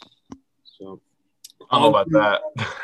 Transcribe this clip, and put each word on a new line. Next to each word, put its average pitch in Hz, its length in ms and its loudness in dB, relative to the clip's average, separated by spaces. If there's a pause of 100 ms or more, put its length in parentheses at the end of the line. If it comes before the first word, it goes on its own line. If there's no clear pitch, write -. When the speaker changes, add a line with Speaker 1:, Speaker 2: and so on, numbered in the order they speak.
(800)
Speaker 1:
So 95 220 -18 (720)
Speaker 2:
I 143 80 2
don't 147 140 6
know 151 60 4
Speaker 1:
um, - 80 0
Speaker 2:
about 165 60 -6
that. 104 300 2 (420)